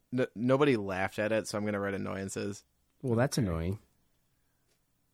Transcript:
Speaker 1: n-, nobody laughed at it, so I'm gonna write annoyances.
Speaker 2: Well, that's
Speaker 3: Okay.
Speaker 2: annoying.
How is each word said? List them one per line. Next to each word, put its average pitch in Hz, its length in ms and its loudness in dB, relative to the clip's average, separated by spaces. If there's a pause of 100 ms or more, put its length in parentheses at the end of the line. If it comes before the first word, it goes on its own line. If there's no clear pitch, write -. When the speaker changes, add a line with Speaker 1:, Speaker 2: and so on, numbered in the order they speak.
(160)
Speaker 1:
n-, 123 180 2
nobody 131 420 4
laughed 98 420 -2
at 107 140 0
it, 107 160 0
so 110 100 -4
I'm 104 60 -2
gonna 104 160 -2
write 98 140 -2
annoyances. 98 680 -6 (380)
Speaker 2:
Well, 120 140 2
that's 131 220 2
Speaker 3:
Okay. 123 80 2
Speaker 2:
annoying. 85 320 -2 (1400)